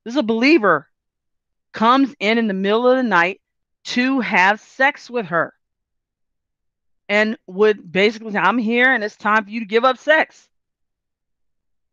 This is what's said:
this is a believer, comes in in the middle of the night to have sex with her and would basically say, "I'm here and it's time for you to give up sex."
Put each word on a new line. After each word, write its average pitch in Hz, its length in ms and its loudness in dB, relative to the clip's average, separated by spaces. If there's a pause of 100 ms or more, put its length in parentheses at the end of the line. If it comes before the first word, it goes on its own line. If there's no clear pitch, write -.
this 233 100 -14
is 277 40 -2
a 285 60 0
believer, 226 640 2 (880)
comes 254 460 2
in 214 180 0
in 226 100 -2
the 196 60 -4
middle 202 340 0
of 254 100 2
the 262 60 -2
night 185 380 0 (420)
to 262 360 -2
have 196 420 0
sex - 480 -4
with 233 180 -8
her 156 260 -4 (1600)
and 214 360 0
would 202 460 -2
basically 214 400 -2
say, 196 80 -4
"I'm 240 180 2
here 240 340 0
and 226 120 -2
it's 208 120 -10
time 214 280 -2
for 196 80 -16
you 226 80 -8
to 226 60 -10
give 226 200 0
up 262 120 0
sex." - 500 -2 (1500)